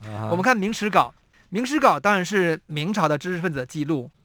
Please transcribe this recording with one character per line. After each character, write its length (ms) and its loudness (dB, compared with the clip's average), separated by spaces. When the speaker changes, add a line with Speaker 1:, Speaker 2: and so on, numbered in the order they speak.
Speaker 1:
啊 240 -8
哈。 60 -6
Speaker 2:
我 40 0
们 60 -2
看 180 2
《明 140 -2
史 160 -4
稿》， 240 2
《明 160 -2
史 140 0
稿》 200 6
当 140 2
然 100 2
是 440 0
明 260 -4
朝 140 2
的 100 2
知 180 -6
识 60 -4
分 100 -2
子 60 -6
的 80 -4
记 200 -6
录， 260 -4